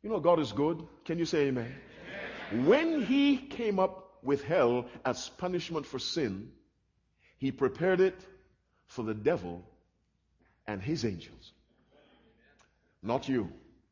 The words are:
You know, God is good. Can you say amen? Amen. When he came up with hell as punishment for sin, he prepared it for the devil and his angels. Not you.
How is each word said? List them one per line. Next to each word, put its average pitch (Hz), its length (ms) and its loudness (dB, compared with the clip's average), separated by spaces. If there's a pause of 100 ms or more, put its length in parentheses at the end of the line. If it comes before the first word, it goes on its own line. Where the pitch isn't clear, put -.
You 208 80 -10
know, 214 100 0
God 165 200 6
is 131 140 -2
good. 160 340 -2 (180)
Can 170 140 -4
you 165 60 2
say 151 220 2
amen? 127 260 -2 (760)
Amen. 120 140 0
When 302 380 4
he 277 340 4
came 208 420 -2
up - 440 -2
with 139 200 0
hell 123 420 4 (200)
as - 240 -4
punishment 170 560 -6
for 131 140 -8
sin, 110 520 -4 (880)
he 135 120 -2
prepared 160 500 2
it 190 180 2 (680)
for - 160 -8
the 110 100 -2
devil 101 500 -2 (1000)
and 104 160 -6
his 127 240 -4
angels. - 460 -8 (1500)
Not 120 260 -2
you. 117 220 0 (400)